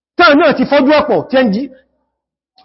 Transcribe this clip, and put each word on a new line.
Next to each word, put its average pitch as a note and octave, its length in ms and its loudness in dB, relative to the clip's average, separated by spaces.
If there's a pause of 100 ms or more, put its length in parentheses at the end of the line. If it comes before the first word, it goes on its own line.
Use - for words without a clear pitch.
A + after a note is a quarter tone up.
(180)
Táwọn D#4 200 2
náà D#4 160 2
ti B3+ 100 -2
fọ́jú C#4+ 280 0
ọ̀pọ̀, C#4+ 360 -2
tí B3+ 100 -2
ẹ C4 60 2
ń A3+ 80 -2
jí. G#3+ 120 -4 (1000)